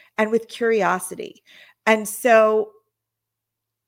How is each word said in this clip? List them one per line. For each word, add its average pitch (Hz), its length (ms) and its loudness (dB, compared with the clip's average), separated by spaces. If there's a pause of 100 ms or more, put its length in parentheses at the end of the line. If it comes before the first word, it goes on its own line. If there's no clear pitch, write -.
(180)
and 214 140 -2
with 226 180 -2
curiosity. 185 920 -4 (420)
And 214 220 0
so 220 640 2 (1160)